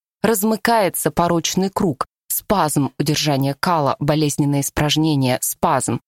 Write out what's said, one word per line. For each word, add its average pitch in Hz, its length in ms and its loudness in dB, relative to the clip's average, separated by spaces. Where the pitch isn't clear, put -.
Размыкается 214 880 0
порочный 170 580 0
круг. 190 380 -2
Спазм, 156 720 0
удержание 143 560 0
кала, 151 440 0
болезненное 147 640 0
испражнение, 147 800 0
спазм. - 640 -2